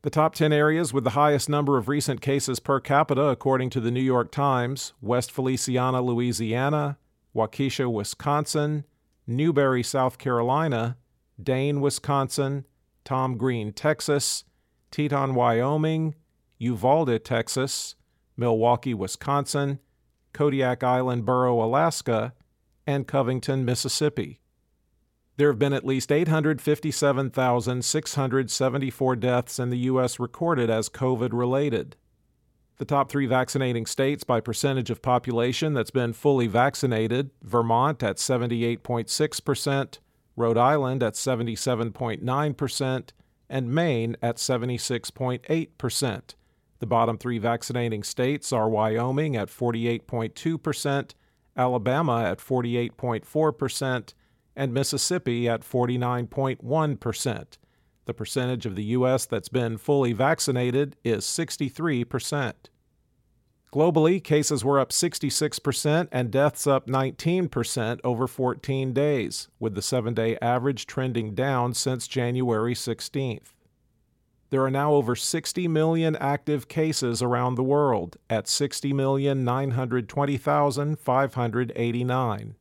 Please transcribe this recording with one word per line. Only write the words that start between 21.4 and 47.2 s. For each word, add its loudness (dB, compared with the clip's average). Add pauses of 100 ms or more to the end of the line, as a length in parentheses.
Alaska, 0 (520)
and -2
Covington, 0
Mississippi. -2 (960)
There 6
have 2
been 2
at -2
least 0
eight 4
hundred 2
fifty-seven 0
thousand 0
six -2
hundred 0
seventy-four 0
deaths 0
in -2
the -2
U 2
S -2
recorded 0
as 0
covid-related. -2 (800)
The -6
top 2
three 0
vaccinating 0
states 0
by 0
percentage -2
of -4
population 0
that's -2
been 0
fully 2
vaccinated, 2 (120)
Vermont 2
at -2
seventy-eight 0
point -4
six -2
percent, -2 (380)
Rhode 2
Island 4
at 0
seventy-seven -2
point -6
nine 0
percent, -4 (360)
and -2
Maine 0
at -2
seventy-six -2
point -4
eight -2
percent. -4 (420)
The -6
bottom 2
three -4